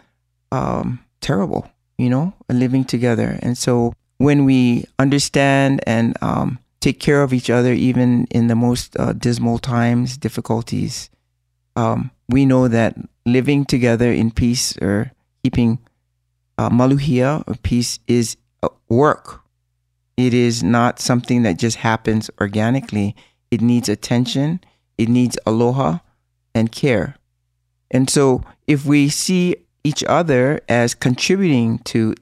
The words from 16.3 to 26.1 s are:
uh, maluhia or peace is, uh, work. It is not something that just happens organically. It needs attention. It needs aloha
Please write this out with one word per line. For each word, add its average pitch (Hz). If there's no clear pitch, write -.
uh, 110
maluhia 135
or -
peace -
is, 120
uh, -
work. 135
It 123
is 120
not 120
something 120
that 90
just 113
happens 110
organically. 104
It 113
needs 120
attention. 127
It 113
needs 123
aloha 127